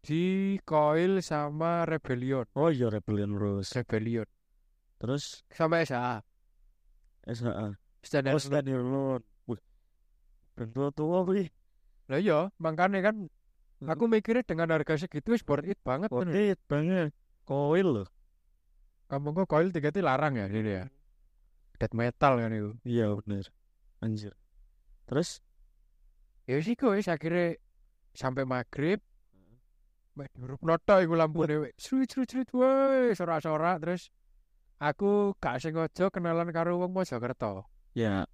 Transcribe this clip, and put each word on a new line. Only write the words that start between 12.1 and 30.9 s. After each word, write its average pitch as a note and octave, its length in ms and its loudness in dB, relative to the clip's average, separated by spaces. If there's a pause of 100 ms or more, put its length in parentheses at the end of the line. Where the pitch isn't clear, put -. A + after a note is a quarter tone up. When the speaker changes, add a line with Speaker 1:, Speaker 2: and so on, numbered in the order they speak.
Speaker 1:
Lah C#3+ 80 0
iya, F#3 400 2
makanya F3 400 0
kan G#3 320 0 (480)
Speaker 2:
Hmm. C#3+ 80 -10
Speaker 1:
aku F#3+ 240 2
mikirnya A3+ 320 2
dengan E3 320 0
harga D#3 160 0
segitu D#3 400 -2
wis A#3 160 2
worth C#3+ 160 0
it G3 160 -6
banget C#3+ 320 -2
Speaker 2:
Worth B2+ 160 0
Speaker 1:
ngono. G3 240 2
Speaker 2:
it - 160 -2
banget. D#3 480 0 (320)
Coil D3 480 2
lho. G2 80 -2 (1040)
Speaker 1:
Kamu C#3+ 240 -4
kok F#3 160 0
Coil E3+ 240 4
tiketnya D#3 320 0
larang C#3+ 320 2
ya, G2+ 160 -2
ini A2 160 -2
ya? F#2 160 -4 (960)
Death A2+ 160 -2
metal A#2+ 480 2
kan A2+ 80 -2
itu. G#2+ 320 -4
Speaker 2:
Iya, A2+ 400 2
bener. G2 240 -6 (560)
Anjir. G#2 320 -6 (720)
Terus? D3+ 320 -4 (1040)
Speaker 1:
Ya C3+ 160 -2
wis E3 80 -4
iku A#3+ 240 2
wis, G3+ 160 0
akhirnya E3+ 480 0 (560)
sampai C3+ 320 -4
maghrib. C3+ 560 -2 (1120)
Wah, C#3 160 -14
diurupno C#3+ 560 -2
tok G3 160 8